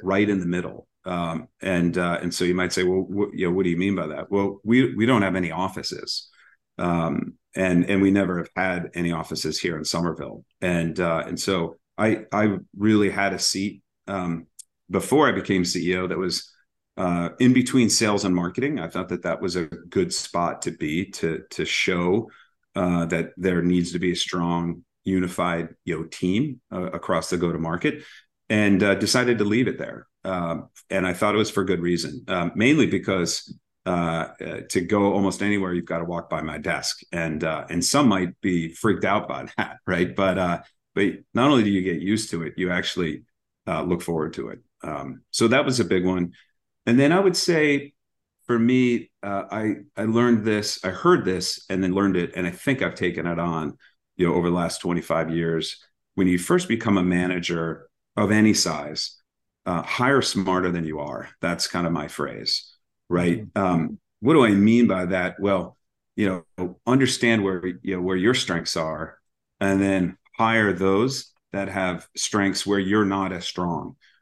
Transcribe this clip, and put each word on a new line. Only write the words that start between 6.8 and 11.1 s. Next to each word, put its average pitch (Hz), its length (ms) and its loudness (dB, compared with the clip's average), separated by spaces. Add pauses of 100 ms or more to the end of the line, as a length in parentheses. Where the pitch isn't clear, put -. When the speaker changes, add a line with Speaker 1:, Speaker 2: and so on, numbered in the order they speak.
Speaker 1:
and, 90 320 4
and 98 140 4
we 98 80 6
never 92 280 2
have 82 160 -8
had 90 400 -2
any 87 160 -2
offices 80 480 -4
here 85 200 -4
in 76 80 -8
Somerville. 82 580 -4 (160)
And, 85 400 -2
uh, 82 260 0